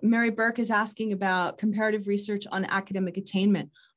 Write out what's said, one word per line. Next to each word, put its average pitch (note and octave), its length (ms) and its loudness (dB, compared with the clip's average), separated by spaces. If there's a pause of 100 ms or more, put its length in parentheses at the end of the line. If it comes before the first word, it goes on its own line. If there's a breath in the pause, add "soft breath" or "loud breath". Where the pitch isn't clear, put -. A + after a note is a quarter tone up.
Mary A#3 280 4
Burke A3+ 300 0
is A3+ 120 0
asking G#3+ 400 -2
about F#3 460 0
comparative G#3+ 500 0
research G3+ 440 -2
on F#3+ 140 -2
academic F#3+ 520 -2
attainment. F#3+ 520 0 (280 soft breath)